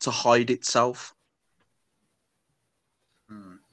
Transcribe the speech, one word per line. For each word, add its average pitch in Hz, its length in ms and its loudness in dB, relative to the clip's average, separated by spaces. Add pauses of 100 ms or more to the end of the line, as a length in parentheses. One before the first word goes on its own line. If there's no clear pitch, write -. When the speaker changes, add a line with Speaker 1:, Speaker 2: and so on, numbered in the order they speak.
Speaker 1:
to - 120 -4
hide 120 380 2
itself. 123 640 -2 (2250)
Speaker 2:
Hmm. 101 280 -20 (160)